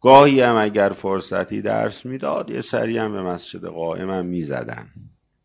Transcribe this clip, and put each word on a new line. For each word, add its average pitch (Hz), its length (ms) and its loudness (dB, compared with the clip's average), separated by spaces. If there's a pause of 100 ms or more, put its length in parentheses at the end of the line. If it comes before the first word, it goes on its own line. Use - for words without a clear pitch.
گاهی 135 400 8
هم 120 140 4
اگر 104 340 2
فرصتی 95 720 -6
درس 107 440 -4
می‌داد، 135 440 -6
یه 120 120 -8
سری 113 360 -4
هم 110 140 -4
به 101 100 -8
مسجد 87 440 -10
قائم 82 440 -8
هم 92 160 -6
می‌زدن. 73 680 -8 (520)